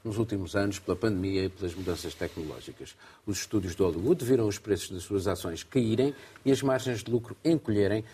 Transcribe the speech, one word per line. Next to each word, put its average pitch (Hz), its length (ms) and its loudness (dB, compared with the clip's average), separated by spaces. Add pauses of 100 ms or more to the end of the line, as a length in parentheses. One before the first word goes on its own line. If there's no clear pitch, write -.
nos 107 120 -4
últimos 101 380 -2
anos 98 240 0
pela 92 160 0
pandemia 98 500 0
e 92 40 -2
pelas 90 260 -6
mudanças 90 380 -4
tecnológicas. 76 840 -10 (300)
Os 101 140 -4
estúdios 92 360 -2
de 98 80 2
Hollywood 101 400 2
viram 117 240 4
os 101 100 -2
preços - 340 -2
das 90 120 -8
suas 98 240 0
ações 87 360 -4
caírem 123 520 2 (300)
e 135 60 4
as 135 100 4 (160)
margens 120 260 -4
de - 60 -10
lucro 117 340 -2
encolherem 110 600 4 (100)